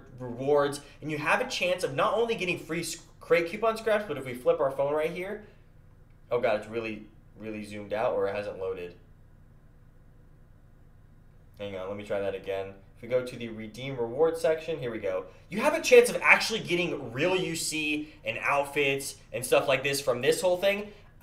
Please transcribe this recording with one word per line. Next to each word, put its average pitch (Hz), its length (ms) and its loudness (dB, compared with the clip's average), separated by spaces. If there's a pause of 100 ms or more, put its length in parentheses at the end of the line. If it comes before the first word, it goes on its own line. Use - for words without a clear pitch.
(180)
rewards, 139 640 0 (220)
and 151 100 -8
you 151 60 -4
have 180 240 0
a 247 80 -4
chance 180 340 0
of 139 120 -4
not 190 180 2
only 226 220 0
getting 170 220 -2
free 165 220 -8
s-, - 180 -8 (220)
crate 170 300 2
coupon 220 260 2
scraps, 214 320 2
but 147 80 -6
if 131 100 -8
we 123 100 -6
flip 165 260 2
our 135 100 4
phone 143 220 0
right 156 180 0
here, 190 320 -8 (880)
oh 120 80 2
god, 110 220 2
it's 110 80 -14
really, 110 380 -6 (300)
really 107 280 -10
zoomed 101 260 -12
out, 107 220 0
or 98 140 0
it 101 80 -4
hasn't 101 220 -6
loaded. 90 380 -8 (2500)
Hang 101 180 -10
on, 92 140 -8
let 104 80 -8
me 104 80 -10
try 101 160 -2
that 98 140 -2
again. 95 320 -4 (280)
If - 60 -20
we 117 80 -14
go 127 160 2
to 123 100 -10
the 117 140 -8
redeem 113 480 -10
reward 139 400 2
section, 160 420 0
here 123 120 -6
we 110 80 -8
go. 95 260 -4 (240)
You 190 100 -4
have 302 140 2
a 320 80 -2
chance 240 280 10
of 175 120 -2
actually 196 380 4
getting 147 520 -2
real 170 240 0
U 165 200 -2
C 151 580 -4 (100)
and 113 180 -4
outfits 139 760 0 (180)
and 120 120 -4
stuff 143 220 4
like 135 160 2
this 139 160 0
from 123 220 0
this 156 200 2
whole 180 160 4
thing. 202 360 0 (300)